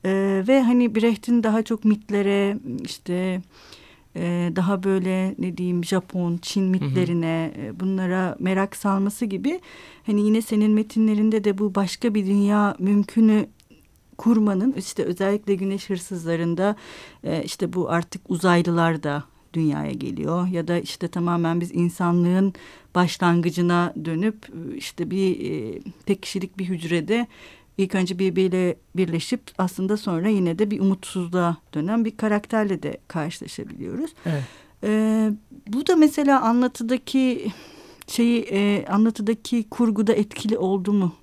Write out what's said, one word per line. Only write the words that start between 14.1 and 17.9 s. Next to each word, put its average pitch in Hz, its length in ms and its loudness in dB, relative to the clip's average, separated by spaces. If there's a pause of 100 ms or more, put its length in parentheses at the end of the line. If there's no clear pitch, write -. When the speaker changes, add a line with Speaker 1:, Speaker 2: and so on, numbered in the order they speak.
Speaker 1:
kurmanın 214 540 2
işte 190 320 -6
özellikle 196 500 0
Güneş 196 360 -4
Hırsızları'nda, 170 840 -2 (480)
e, 160 200 -2
işte - 280 -6
bu 180 180 -2